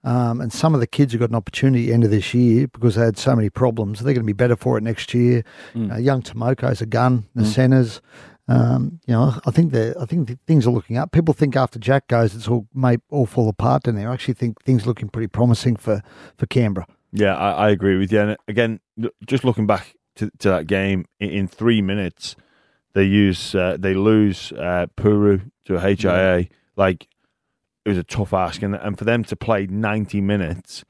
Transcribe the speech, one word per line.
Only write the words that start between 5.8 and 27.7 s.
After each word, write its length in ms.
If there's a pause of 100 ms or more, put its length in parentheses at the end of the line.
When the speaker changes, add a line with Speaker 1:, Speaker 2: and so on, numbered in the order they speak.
Speaker 1:
Uh, 60
young 240
Tomoko's 580
a 60
gun, 480
the 80
Speaker 2:
Mm. 40
Speaker 1:
centres. 540 (480)
Um, 580
you 60
know, 220 (100)
I 60
think 220
that, 280
I 60
think 220
th-, 180
things 200
are 40
looking 260
up. 160
People 220
think 200
after 240
Jack 300
goes, 260
it's 140
all 260
may 220 (140)
all 160
fall 240
apart 320
down 140
there. 140
I 40
actually 200
think 280
things 220
are 20
looking 240
pretty 180
promising 480
for, 260 (360)
for 80
Canberra. 400 (260)
Speaker 3:
Yeah, 240
I, 300
I 40
agree 280
with 120
you. 100
And 160 (120)
again, 320 (200)
l-, 100 (160)
just 180
looking 220
back 280 (220)
to, 220
to 100
that 180
game, 380 (160)
i-, 60
in 200
three 360
minutes, 540 (580)
they 100
use, 500
uh, 240
they 160
lose, 580
uh, 340 (100)
Puru 540 (160)
to 100
a 100
H 200
I 120
A. 200
Speaker 1:
Yeah. 60 (300)
Speaker 3:
Like, 320 (800)